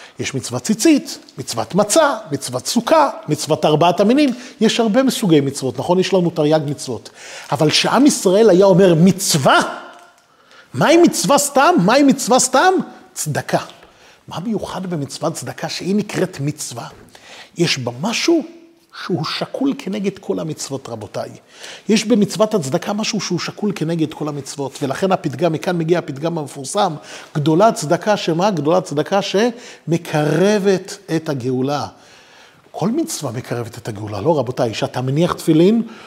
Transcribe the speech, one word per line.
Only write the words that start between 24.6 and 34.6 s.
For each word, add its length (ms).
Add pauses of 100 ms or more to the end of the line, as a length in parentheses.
ולכן 300
הפתגם, 420
מכאן 240
מגיע 220
הפתגם 380
המפורסם, 580 (400)
"גדולה 360
צדקה", 460
שמה? 340
גדולה 300
צדקה 400
שמקרבת 1800 (180)
את 140
הגאולה. 580 (840)
כל 180
מצווה 420
מקרבת 460
את 100
הגאולה, 340
לא, 180
רבותיי? 340